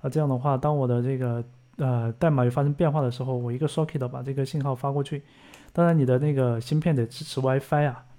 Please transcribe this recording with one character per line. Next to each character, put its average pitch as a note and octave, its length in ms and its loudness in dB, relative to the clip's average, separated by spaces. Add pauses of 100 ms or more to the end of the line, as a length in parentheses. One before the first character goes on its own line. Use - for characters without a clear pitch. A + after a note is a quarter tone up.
那 C#3+ 80 -4
这 B2+ 80 -2
样 D3+ 120 2
的 C3 80 0
话， C#3 180 0
当 D3 220 0
我 C3+ 100 0
的 A#2+ 140 2
这 C3 160 -2
个， A#2+ 260 -2 (340)
呃， A#2+ 360 0
代 E3 160 2
码 C3 160 4
有 A#2+ 60 4
发 C#3 120 0
生 C#3+ 100 2
变 D#3 160 2
化 D3 120 0
的 B2+ 80 0
时 B2+ 120 -8
候， B2+ 140 -4
我 A#2+ 160 -4
一 B2 60 -4
个 D3+ 100 0
socket D3+ 400 -2
把 C3 140 -10
这 C3+ 120 -6
个 C3+ 120 -2
信 C#3+ 180 -4
号 C#3 100 -2
发 C#3 180 -4
过 C#3 120 0
去。 C#3+ 200 -8 (500)
当 E3+ 120 4
然 E3+ 120 4
你 C#3 80 4
的 B2+ 140 4
那 D3 140 0
个 B2 280 2
芯 D3+ 180 0
片 D#3 160 2
得 A#2+ 120 0
支 B2 180 -12
持 - 160 -6
Wi-Fi C3+ 460 2
啊 - 180 -6 (140)